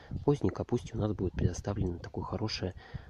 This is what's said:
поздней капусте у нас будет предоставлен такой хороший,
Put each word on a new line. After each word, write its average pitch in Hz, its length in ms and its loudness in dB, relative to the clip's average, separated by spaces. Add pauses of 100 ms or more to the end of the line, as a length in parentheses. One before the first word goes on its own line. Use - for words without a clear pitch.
(260)
поздней 143 260 4
капусте - 440 0
у - 20 -4
нас 107 160 2
будет 92 200 0
предоставлен 90 680 2
такой - 240 -6
хороший, 92 500 -2 (360)